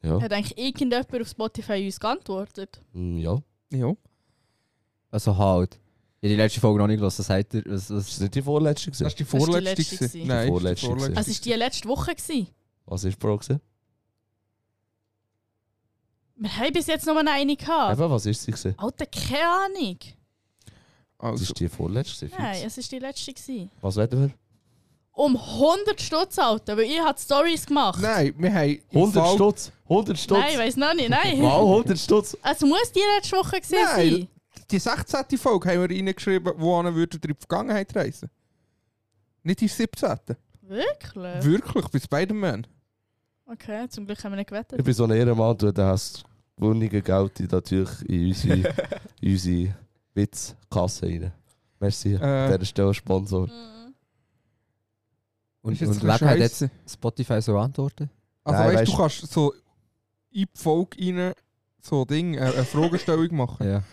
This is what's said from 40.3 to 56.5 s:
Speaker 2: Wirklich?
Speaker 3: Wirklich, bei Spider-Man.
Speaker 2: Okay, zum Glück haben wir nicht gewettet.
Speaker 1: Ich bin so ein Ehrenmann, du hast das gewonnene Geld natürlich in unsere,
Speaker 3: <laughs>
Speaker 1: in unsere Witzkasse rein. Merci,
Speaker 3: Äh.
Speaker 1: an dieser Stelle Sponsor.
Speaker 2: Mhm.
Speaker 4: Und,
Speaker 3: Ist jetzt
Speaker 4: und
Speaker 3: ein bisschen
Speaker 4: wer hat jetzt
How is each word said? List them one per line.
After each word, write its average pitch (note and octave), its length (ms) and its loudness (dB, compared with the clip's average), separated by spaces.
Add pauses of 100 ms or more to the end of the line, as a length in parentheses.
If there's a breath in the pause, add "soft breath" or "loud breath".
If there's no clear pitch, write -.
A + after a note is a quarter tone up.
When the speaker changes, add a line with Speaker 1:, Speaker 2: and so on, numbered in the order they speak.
Speaker 2:
Wirklich? F#3+ 840 -6
Speaker 3:
Wirklich, D#3 440 0
bei C#3+ 120 -2
Spider-Man. F3 680 -4 (800)
Speaker 2:
Okay, A3+ 440 -12
zum G#3 160 -14
Glück G#3 180 -12
haben G3+ 100 -8
wir - 40 -8
nicht G3 120 -8
gewettet. A3+ 280 -10
Speaker 1:
Ich C3+ 80 0
bin C3 80 2
so A#2 120 2
ein A2 60 2
Ehrenmann, A2+ 460 4
du G#2 100 2
hast G2 100 2
das F#2+ 460 0 (340)
gewonnene A2 320 2
Geld G2 640 0
natürlich F#2 380 0 (140)
in F2 240 0
unsere, - 300 2
Speaker 3:
<laughs> - 640 -4
Speaker 1:
in G2 100 0
unsere F2+ 440 0 (380)
Witzkasse - 920 -4
rein. F2 240 -4 (480)
Merci, G2+ 360 0
Speaker 3:
Äh. - 80 0
Speaker 1:
an C3+ 280 2
dieser F#2 140 2
Stelle G2 280 2
Sponsor. F#2+ 540 -2
Speaker 2:
Mhm. A3+ 460 -16 (1700)
Speaker 4:
Und, A2+ 120 -4
Speaker 3:
Ist - 80 -4
jetzt G#2+ 80 0
Speaker 4:
und G#2 60 2
Speaker 3:
ein G2+ 60 -4 (100)
bisschen B2 160 4
Speaker 4:
wer - 40 8
hat A2+ 80 6
jetzt A#2 200 2